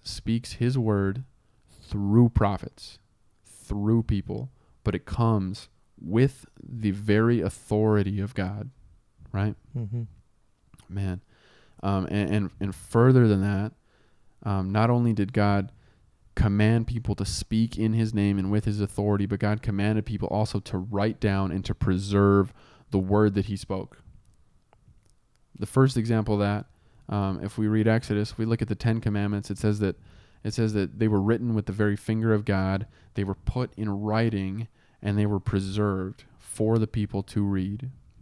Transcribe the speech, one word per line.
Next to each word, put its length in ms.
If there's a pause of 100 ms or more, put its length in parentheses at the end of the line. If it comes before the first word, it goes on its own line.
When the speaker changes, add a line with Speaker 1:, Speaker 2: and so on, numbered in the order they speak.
Speaker 1:
speaks 520
his 240
word 460 (460)
through 600
prophets, 680 (460)
through 580
people, 460 (360)
but 100
it 100
comes 600 (320)
with 460 (160)
the 300
very 500
authority 800
of 120
God, 360 (640)
right? 220 (220)
Speaker 2:
Mm-hmm. 260 (840)
Speaker 1:
Man. 320 (640)
Um, 220
and, 280
and, 180 (100)
and 140
further 520
than 140
that, 320 (720)
um, 280
not 180
only 220
did 220
God 380 (640)
command 520
people 280
to 100
speak 520
in 160
his 200
name 240
and 140
with 140
his 160
authority, 440
but 140
God 220
commanded 440
people 240
also 300
to 180
write 420
down 320
and 140
to 80
preserve 800 (380)
the 80
word 340
that 120
he 120
spoke. 440 (1600)
The 80
first 300
example 400
of 60
that, 240 (420)
um, 340
if 160
we 100
read 200
Exodus, 500
we 80
look 160
at 60
the 80
Ten 240
Commandments, 500
it 80
says 220
that, 160 (480)
it 100
says 200
that 260
they 80
were 140
written 340
with 120
the 40
very 240
finger 380
of 120
God. 400 (280)
They 100
were 120
put 400
in 260
writing, 680 (340)
and 160
they 80
were 140
preserved 840 (120)
for 400
the 100
people 360
to 200
read. 460 (320)